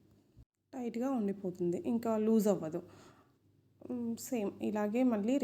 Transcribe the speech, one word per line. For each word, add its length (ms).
టైట్‌గా 340
ఉండిపోతుంది, 600
ఇంకా 340
లూజ్ 280
అవ్వదు. 260
మ్, 240
సేమ్ 220
ఇలాగే 340
మళ్ళీ 420